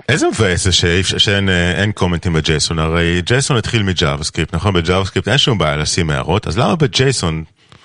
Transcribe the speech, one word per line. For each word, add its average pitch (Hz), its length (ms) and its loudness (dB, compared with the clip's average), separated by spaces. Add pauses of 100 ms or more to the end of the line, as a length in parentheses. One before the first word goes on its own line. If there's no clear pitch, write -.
איזה 220 180 2
מבאס 101 360 0
זה 92 80 2
שאי 87 300 2
אפשר, - 160 -2
שאין, 98 320 2
אה, 87 220 2
אין 98 200 0
קומנטים 87 420 -2
בג'ייסון? 80 460 0
הרי 85 420 0
ג'ייסון 123 360 0
התחיל 110 260 0
מג'אווה 78 400 0
סקריפט, - 320 -4
נכון? 98 180 0
בג'אווה 90 320 0
סקריפט 95 220 -4
אין 117 100 2
שום 135 200 0
בעיה 78 200 0
לשים 78 320 -2
הערות, 73 380 -2
אז 82 100 -4
למה 180 180 2
בג'ייסון, 120 680 0 (420)